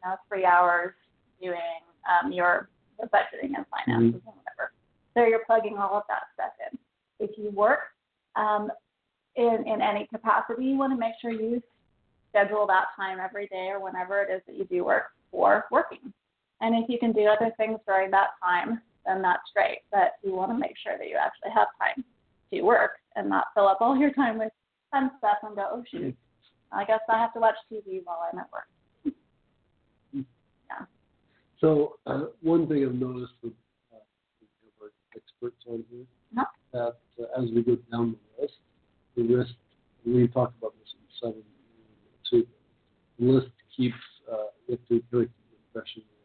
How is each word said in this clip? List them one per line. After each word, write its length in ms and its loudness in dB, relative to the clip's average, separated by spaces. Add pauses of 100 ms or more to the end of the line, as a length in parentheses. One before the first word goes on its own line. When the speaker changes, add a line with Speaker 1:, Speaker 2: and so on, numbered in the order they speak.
Speaker 1:
you 60 -6
know, 60 -4 (140)
three 160 -2
hours 480 6 (480)
doing, 400 -6 (260)
um, 240 2
your, 380 2 (300)
your 100 -8
budgeting 460 0
and 160 -8
finances 500 0
Speaker 2:
Mm-hmm. 60 -20
Speaker 1:
and 100 -20
whatever. 340 -12 (440)
So 100 6
you're 200 2
plugging 340 0
all 180 -2
of 120 -4
that 160 -4 (100)
stuff 180 -8 (180)
in. 60 -18 (500)
If 120 -12
you 100 -6
work, 300 2 (560)
um, 360 0 (640)
in, 320 2
in 140 -2
any 240 0
capacity, 600 -2
you 120 2
wanna 180 0
make 240 -2
sure 120 -6
you 280 -2 (720)
schedule 380 2
that 280 2
time 240 -6
every 280 -8
day 240 -8
or 80 -6
whenever 420 -4
it 100 -2
is 140 -4
that 100 -18
you 100 -6
do 200 -2
work 200 2 (260)
for 400 4
working. 420 -2 (480)
And 200 2
if 80 -6
you 80 -2
can 140 0
do 160 4
other 300 4
things 280 -2
during 260 0
that 180 4 (120)
time, 400 -2 (240)
then 160 0
that's 320 0
great. 260 0 (120)
But 220 2 (100)
you 100 -6
wanna 240 -4
make 240 -6
sure 160 -6
that 100 -10
you 100 -4
actually 360 -4
have 140 4 (120)
time 240 -4 (480)
to 100 -4
work 300 4 (240)
and 140 -4
not 240 0
fill 140 4
up 140 4
all 160 2
your 140 4
time 260 0
with 140 -4 (380)
fun 280 0
stuff 260 2
and 120 -12
go, 160 -4
"Oh, 180 -8
shoot, 260 -8 (560)
I 140 -4
guess 240 2
I 100 4
have 140 0
to 60 -10
watch 160 4 (120)
T 180 -12
V 200 -8
while 260 -8
I'm 80 -10
at 120 -14
work." 160 -14 (380)
Speaker 2:
Mm-hmm. 1160 -14 (480)
Speaker 1:
Yeah. 160 -14 (760)
Speaker 2:
So, 460 2
uh, 220 -4 (140)
one 260 2
thing 180 2
I've 80 -4
noticed 480 -6
with, 120 -12 (400)
uh, 40 -20 (680)
with 180 -20
our 100 -20 (240)
experts 520 -14
on 240 -10
here, 140 -20 (320)
Speaker 1:
Uh-huh. 80 0 (260)
Speaker 2:
that, 240 -4 (260)
uh, 220 -6
as 80 -4
we 120 2
go 120 2 (160)
down 240 -2 (220)
the 60 -4
list, 140 -8 (580)
the 80 0
list, 300 2 (520)
we 220 4
talked 320 0
about 200 -10
this 140 -20
in 60 -20 (200)
seven 240 -8 (840)
too, 180 4 (720)
the 60 2
list 260 4 (240)
keeps, 220 -2 (340)
uh, 140 -4 (220)
you 100 -4
have 100 -16
to 140 2 (100)
kinda 140 2
keep 80 -14 (400)
refreshing. 300 -14 (220)